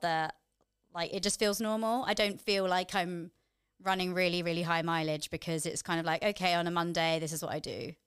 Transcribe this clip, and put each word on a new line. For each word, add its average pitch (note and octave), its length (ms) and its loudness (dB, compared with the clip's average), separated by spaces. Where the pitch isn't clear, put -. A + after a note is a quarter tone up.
that, D#3+ 340 0
like, E3+ 200 -2
it F#3+ 80 -2
just G3+ 160 2
feels G#3 240 2
normal. A3 420 0
I G#3 80 0
don't G#3 300 2
feel G3 260 2
like F#3 260 0
I'm F3 360 -2
running F#3 300 0
really, F3 300 2
really E3+ 200 0
high E3 200 2
mileage D#3+ 480 0
because E3 340 -2
it's - 160 -4
kind E3+ 180 -2
of E3 60 -2
like, E3 180 0
okay, F#3+ 300 2
on E3+ 140 2
a E3+ 40 -2
Monday, E3+ 480 2
this D#3+ 140 -4
is D#3 100 -6
what - 100 -6
I D3+ 80 -4
do. - 340 -8